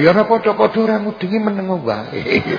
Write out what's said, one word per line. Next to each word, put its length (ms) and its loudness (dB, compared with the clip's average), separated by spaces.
ya 80 6
ora 160 2
padha-padha 560 2
ora 160 2
mudenge 400 -4
meneng 400 -2
wae. 400 -4